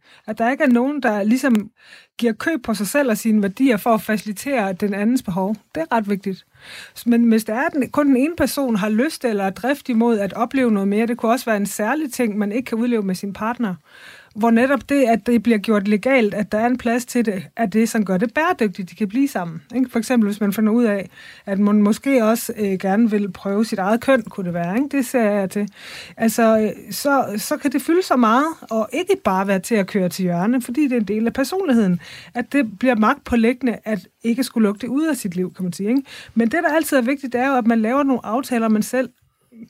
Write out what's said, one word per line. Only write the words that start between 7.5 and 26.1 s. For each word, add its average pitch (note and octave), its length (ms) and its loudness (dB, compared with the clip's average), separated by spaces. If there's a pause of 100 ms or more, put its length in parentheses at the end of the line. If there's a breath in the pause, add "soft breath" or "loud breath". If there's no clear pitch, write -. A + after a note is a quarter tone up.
er, B3 60 -2
at E4+ 120 -2
den, C4 160 -2
kun D4 180 0
den C4+ 100 4
ene D4 200 0
person C4+ 380 0
har G#3 140 0
lyst B3 360 -2
eller G#3+ 180 -2
er F#3+ 60 0
drift C4 400 -4
imod A#3 300 2
at G3 140 -4
opleve B3 380 0
noget G3 160 2
mere, G#3 200 0
det A#3 100 -4
kunne A3+ 140 0
også B3 140 -2
være A3 120 0
en G3+ 80 -2
særlig B3 480 -4
ting, G#3 240 -2
man G#3 140 -2
ikke B3 140 -4
kan A3+ 120 -6
udleve A#3+ 260 0
med F#3 120 -2
sin G3 180 -8
partner, G#3+ 420 -4 (600 loud breath)
hvor A3+ 160 2
netop B3 380 2
det, C#4 140 4
at A3+ 220 2
det A#3+ 180 2
bliver A#3 140 2
gjort G3+ 300 0
legalt, G#3+ 460 2
at G3 180 -4
der G#3+ 60 0
er A3 80 2
en B3 120 0
plads A#3+ 280 -2
til A#3+ 200 -2
det, G3 180 -4 (140)
at G3 160 -2
det, A3 160 2
som A3 160 0
gør F#3 120 0
det A#3 160 -2
bæredygtigt, D4+ 560 -2
de - 60 -20
kan G#3+ 120 -2
blive C4 200 0
sammen. E3+ 340 -8 (140)
Ikke? B3+ 140 0
For A#3+ 100 -2
eksempel, A3+ 300 2
hvis G3+ 120 -4
man G3+ 120 0
finder A3 200 2
ud A#3+ 100 4
af, G3+ 260 0 (360 loud breath)
at G3 140 -2
man G#3 220 4
måske A3 440 2
også, A3+ 320 0
øh, G3 220 -2
gerne G3+ 320 2
vil G3+ 200 0
prøve G3+ 340 -2
sit G#3 140 -4
eget G#3 220 0
køn, C4 200 2
kunne F#3+ 240 -10
det F3 80 -4
være. F3 220 -4
Ikke? C#4 220 -2
Det B3+ 80 0
ser A#3 260 0
jeg G3 180 0
til. G#3 180 -4 (500 loud breath)